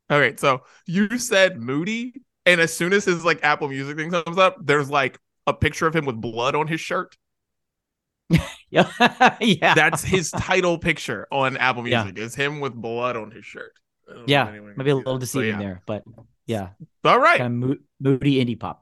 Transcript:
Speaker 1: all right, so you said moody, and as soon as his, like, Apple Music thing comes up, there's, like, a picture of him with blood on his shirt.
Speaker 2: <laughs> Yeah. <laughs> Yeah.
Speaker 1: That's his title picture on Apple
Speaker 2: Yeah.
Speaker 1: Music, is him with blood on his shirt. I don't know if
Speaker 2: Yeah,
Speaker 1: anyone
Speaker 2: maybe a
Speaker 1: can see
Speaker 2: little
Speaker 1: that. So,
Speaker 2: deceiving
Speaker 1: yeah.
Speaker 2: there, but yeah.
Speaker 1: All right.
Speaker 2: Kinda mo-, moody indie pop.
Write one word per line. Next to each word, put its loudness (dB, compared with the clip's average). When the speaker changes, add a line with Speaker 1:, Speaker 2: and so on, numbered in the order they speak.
Speaker 1:
all 4
right, 2
so 2
you 0
said 2
moody, -4
and 6
as 2
soon -2
as 2
his, 0
like, 0
Apple 2
Music -8
thing -6
comes -4
up, 4
there's, 2
like, 0
a 2
picture 0
of -2
him 0
with -4
blood -2
on -2
his -4
shirt. -6
Speaker 2:
<laughs> 6
Yeah. 2
<laughs> 4
Yeah. 4
Speaker 1:
That's 2
his -2
title 0
picture -4
on 0
Apple 0
Speaker 2:
Yeah. 0
Speaker 1:
Music, -10
is -8
him -4
with -6
blood -4
on -12
his -20
shirt. -18
I -20
don't -20
know -20
if -2
Speaker 2:
Yeah, 2
Speaker 1:
anyone -18
Speaker 2:
maybe 0
a 4
Speaker 1:
can -2
see -12
Speaker 2:
little -4
Speaker 1:
that. -8
So, -4
Speaker 2:
deceiving -2
Speaker 1:
yeah. -6
Speaker 2:
there, -10
but -8
yeah. -6
Speaker 1:
All 4
right. 4
Speaker 2:
Kinda -2
mo-, -2
moody 2
indie -2
pop. -10